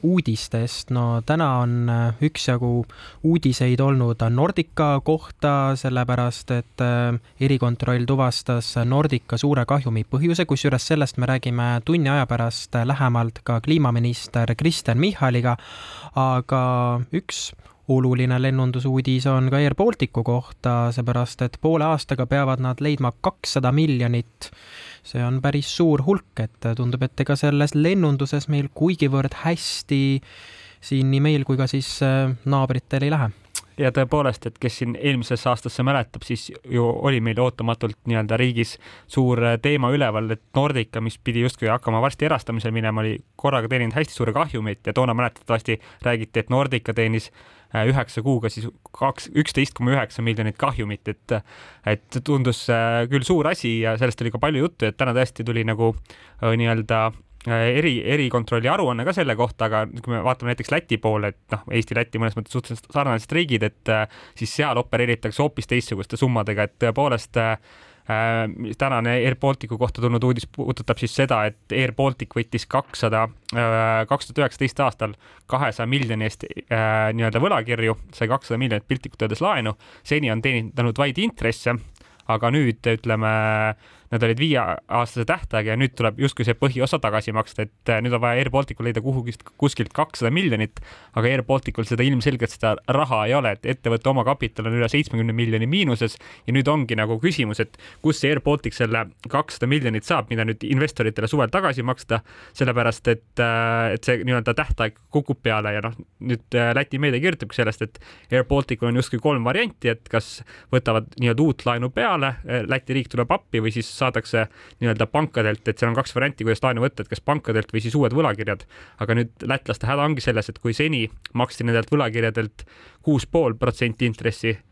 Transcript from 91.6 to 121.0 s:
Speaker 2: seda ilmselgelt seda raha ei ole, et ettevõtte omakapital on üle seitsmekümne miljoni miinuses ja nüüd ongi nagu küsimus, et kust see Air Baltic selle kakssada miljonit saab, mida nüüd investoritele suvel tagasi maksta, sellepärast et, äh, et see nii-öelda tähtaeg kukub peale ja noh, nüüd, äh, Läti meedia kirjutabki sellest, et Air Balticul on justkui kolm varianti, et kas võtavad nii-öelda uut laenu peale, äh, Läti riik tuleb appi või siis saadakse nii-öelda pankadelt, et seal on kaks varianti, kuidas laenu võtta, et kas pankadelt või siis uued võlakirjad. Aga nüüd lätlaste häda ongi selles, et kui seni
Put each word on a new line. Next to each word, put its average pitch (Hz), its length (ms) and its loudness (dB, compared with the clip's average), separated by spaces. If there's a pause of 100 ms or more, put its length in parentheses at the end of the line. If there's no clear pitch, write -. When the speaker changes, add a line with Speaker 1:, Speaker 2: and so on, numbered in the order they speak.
Speaker 2:
seda 120 160 2
ilmselgelt 127 480 0
seda 110 220 0 (180)
raha 127 340 0
ei 120 120 0
ole, 113 180 0
et - 160 -20
ettevõtte 117 400 0
omakapital 117 560 0
on 113 80 0
üle 117 160 2
seitsmekümne 113 400 0
miljoni 113 340 0
miinuses 135 520 0 (280)
ja - 60 -2
nüüd 131 160 2
ongi 127 300 0
nagu 110 240 0
küsimus, 143 420 0
et - 140 -14 (260)
kust 156 160 2
see 143 140 2
Air 139 100 -4
Baltic 143 320 -2
selle 113 300 0 (260)
kakssada 139 380 -2
miljonit 123 340 0
saab, 131 260 -2
mida 113 140 0
nüüd 113 240 -4
investoritele 113 600 0
suvel 135 180 2
tagasi 147 340 0
maksta, 113 380 -2 (320)
sellepärast 120 640 0
et, - 260 -8
äh, 113 560 2
et - 80 -8
see 120 240 2
nii-öelda 123 320 0
tähtaeg 113 400 -2 (100)
kukub - 320 -2
peale 107 360 0
ja 104 100 -4
noh, 117 80 -8 (240)
nüüd, 117 320 -4
äh, 120 240 2
Läti 139 240 -2
meedia 135 240 2
kirjutabki 139 380 -2
sellest, 110 260 -2
et - 100 -18 (300)
Air 127 160 2
Balticul 127 480 0
on 123 80 2
justkui 123 240 -4
kolm 127 240 2
varianti, 180 400 -2
et 113 240 -2
kas - 300 -4 (300)
võtavad 113 440 0
nii-öelda 123 320 2
uut - 160 -2
laenu 120 320 -2
peale, 165 380 0 (100)
äh, 120 240 -4
Läti 135 320 -2
riik 120 80 -6
tuleb 123 240 0
appi 117 320 -2
või 110 80 0
siis 113 160 -4 (140)
saadakse 113 440 0 (340)
nii-öelda 113 320 2
pankadelt, 113 560 0
et 110 100 -2
seal 117 140 2
on 127 60 0
kaks - 180 -4
varianti, 127 300 -2
kuidas 113 180 0
laenu 120 200 0
võtta, - 200 -4
et - 80 -10
kas - 100 -10
pankadelt 117 520 -2
või 107 100 -2
siis 117 140 -2
uued 127 180 2
võlakirjad. 107 500 -2 (380)
Aga 113 140 2
nüüd - 280 -4
lätlaste 123 440 -4
häda 143 180 2
ongi 147 160 -2
selles, 110 260 0
et - 120 -14
kui 117 140 0
seni 147 280 0 (340)